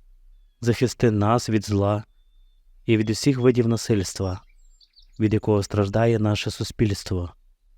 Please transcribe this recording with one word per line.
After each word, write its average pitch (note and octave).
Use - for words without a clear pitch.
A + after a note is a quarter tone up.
захисти A#2
нас G#2+
від A2
зла G#2
і A2+
від G#2+
усіх C3
видів A#2+
насильства, F#2+
від G#2+
якого G#2
страждає G#2
наше G#2+
суспільство, F#2+